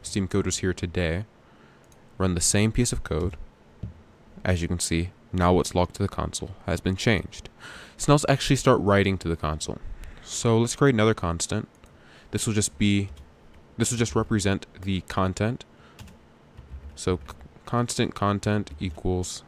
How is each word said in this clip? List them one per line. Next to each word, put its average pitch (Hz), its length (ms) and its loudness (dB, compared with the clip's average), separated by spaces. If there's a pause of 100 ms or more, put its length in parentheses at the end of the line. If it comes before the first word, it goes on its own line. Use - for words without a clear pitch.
Steam 101 260 -2
Code 95 200 0
was 92 120 -2
here 92 140 0
today, 90 540 -2 (880)
run 92 180 2
the 85 60 0
same 107 320 2
piece - 220 0
of - 100 -4
code, 85 320 -2 (1080)
as 90 180 0
you 85 60 -4
can 87 100 -2
see, 85 320 -2 (220)
now 90 200 4
what's 85 220 2
logged 90 220 0
to 101 60 -2
the 98 60 -2
console - 440 -6 (120)
has 87 160 -2
been 95 140 0
changed. - 560 -2 (460)
So - 160 2
now - 20 10
let's 151 140 4
actually 139 260 2
start 127 260 4
writing 98 380 4
to 85 100 -6
the 82 80 0
console. 78 420 -6 (440)
So 113 380 2
let's 117 160 0
create 139 180 6
another 110 180 4
constant. 90 560 -2 (600)
This - 160 -2
will 113 80 0
just - 240 0
be, 101 320 2 (680)
this 117 140 0
will 117 80 -2
just 113 160 0
represent 104 500 2 (160)
the 95 220 -2
content. 98 600 -2 (1300)
So 92 220 -2
c-, - 180 -12 (320)
constant 120 480 -2
content 101 640 0
equals 90 680 -4